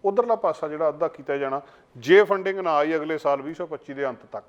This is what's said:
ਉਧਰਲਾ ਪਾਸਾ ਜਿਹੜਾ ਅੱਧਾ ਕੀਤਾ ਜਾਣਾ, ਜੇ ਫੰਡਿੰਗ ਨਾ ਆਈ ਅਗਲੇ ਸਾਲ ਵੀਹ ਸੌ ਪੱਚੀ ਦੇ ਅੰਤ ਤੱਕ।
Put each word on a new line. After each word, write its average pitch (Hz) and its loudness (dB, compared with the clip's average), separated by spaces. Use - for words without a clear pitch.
ਉਧਰਲਾ 226 2
ਪਾਸਾ 175 -2
ਜਿਹੜਾ 151 0
ਅੱਧਾ 151 -2
ਕੀਤਾ 143 -6
ਜਾਣਾ, 139 -2
ਜੇ 165 8
ਫੰਡਿੰਗ 196 -2
ਨਾ 170 0
ਆਈ 151 2
ਅਗਲੇ 156 -2
ਸਾਲ 143 0
ਵੀਹ 151 -10
ਸੌ 175 -8
ਪੱਚੀ 147 -12
ਦੇ 139 -4
ਅੰਤ 123 -8
ਤੱਕ। 110 -12